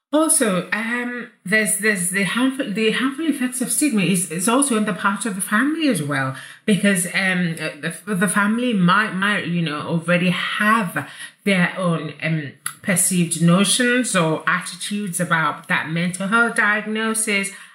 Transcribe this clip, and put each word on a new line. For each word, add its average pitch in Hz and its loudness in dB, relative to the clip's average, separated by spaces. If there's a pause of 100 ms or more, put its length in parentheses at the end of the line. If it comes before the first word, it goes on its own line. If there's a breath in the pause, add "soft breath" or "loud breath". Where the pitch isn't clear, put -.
(120)
Also, 285 2
um, 240 -4 (140)
there's, 214 2
there's 196 0
the 190 0
harmful, 254 0
the 214 2
harmful 285 -2
effects 254 -2
of 240 -2
stigma 233 2
is, 175 0
is 180 -2
also 254 2
in 214 2
the 202 -2
part 202 -2
of 202 -4
the 196 -6
family 285 0
as 180 2
well, 135 -2 (300 loud breath)
because, 196 2
um, 180 0
uh, 156 -4 (100)
the, 165 -6 (120)
the 202 0
family 220 2
might, 190 4
might, 190 0
you 175 0
know, 151 -2
already 170 0
have 208 0 (340 loud breath)
their 185 2
own, 160 -2
um, 156 -4 (300)
perceived 170 0
notions 202 4
or 160 2
attitudes 180 -4
about 160 0
that 139 -2
mental 175 -2
health 233 2
diagnosis, 214 0 (240 loud breath)